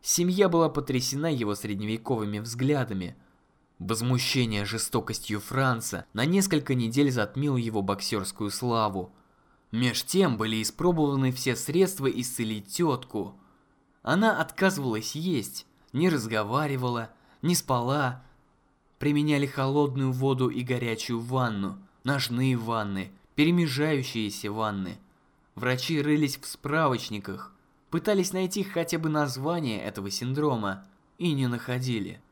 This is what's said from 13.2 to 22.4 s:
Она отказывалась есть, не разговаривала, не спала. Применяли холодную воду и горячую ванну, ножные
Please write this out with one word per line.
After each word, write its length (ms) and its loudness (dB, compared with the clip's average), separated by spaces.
Она 380 2
отказывалась 760 0
есть, 520 -4
не 160 4
разговаривала, 1000 0
не 140 2
спала. 680 0
Применяли 480 2
холодную 680 2
воду 360 2
и 140 -2
горячую 580 -2
ванну, 580 -2
ножные 520 0